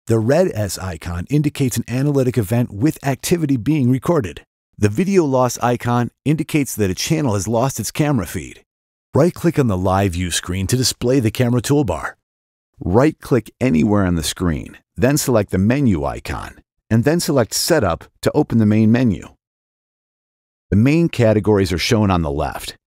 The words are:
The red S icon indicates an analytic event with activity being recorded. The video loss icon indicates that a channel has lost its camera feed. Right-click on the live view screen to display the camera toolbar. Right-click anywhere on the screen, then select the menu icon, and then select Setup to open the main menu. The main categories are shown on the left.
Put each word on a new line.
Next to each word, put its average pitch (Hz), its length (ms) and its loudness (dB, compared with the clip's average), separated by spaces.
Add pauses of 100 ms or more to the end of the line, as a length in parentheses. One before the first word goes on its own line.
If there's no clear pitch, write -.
The 113 120 2
red 143 360 2
S 104 240 -6
icon 87 500 -8
indicates 143 480 -2
an 120 120 -4
analytic 131 500 0
event 117 340 -2
with 123 320 -2
activity 139 520 -2
being 123 340 0
recorded. 131 540 -2 (360)
The 104 80 4
video 175 360 2
loss 127 340 0
icon 120 540 -2 (120)
indicates 151 520 -2
that 101 140 0
a 92 40 -4
channel 147 400 -2
has 98 140 -4
lost 117 320 0
its 104 100 -8
camera 143 360 0
feed. 69 360 -12 (500)
Right-click 165 460 0
on 135 80 2
the 101 100 0
live 95 360 0
view 87 180 -4
screen 92 380 -4
to 123 80 0
display 127 420 0
the 110 140 0
camera 123 280 0
toolbar. 113 520 -2 (680)
Right-click 120 720 0 (100)
anywhere 104 440 2
on 90 100 0
the 80 80 -2
screen, 78 560 -4 (160)
then 127 220 2
select 117 340 0
the 95 80 0
menu 107 460 2
icon, 57 560 -10 (280)
and 117 140 2
then 156 160 2
select 139 360 0
Setup 104 500 0 (180)
to - 140 0
open 143 220 2
the 110 80 4
main 107 260 4
menu. 117 340 0 (1400)
The 87 60 0
main 151 320 4
categories 104 640 2
are 85 60 -2
shown 107 320 2
on 87 120 2
the 78 80 -4
left. 71 460 -6 (100)